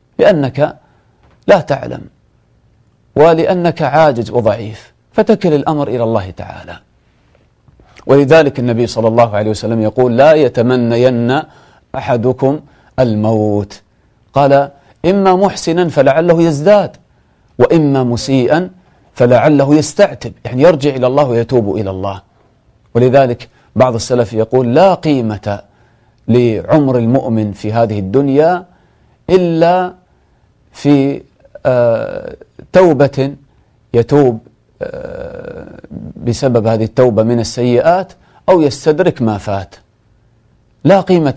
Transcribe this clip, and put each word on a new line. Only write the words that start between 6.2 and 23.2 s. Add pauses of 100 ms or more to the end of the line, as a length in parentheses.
تعالى. (1300)
ولذلك
النبي
صلى
الله
عليه
وسلم
يقول:
"لا
يتمنين (520)
أحدكم (380)
الموت"، (500)
قال: (360)
"إما
محسنا
فلعله
يزداد، (600)
وإما
مسيئا (440)
فلعله
يستعتب"، (120)
يعني
يرجع
إلى
الله
ويتوب
إلى
الله. (720)
ولذلك (280)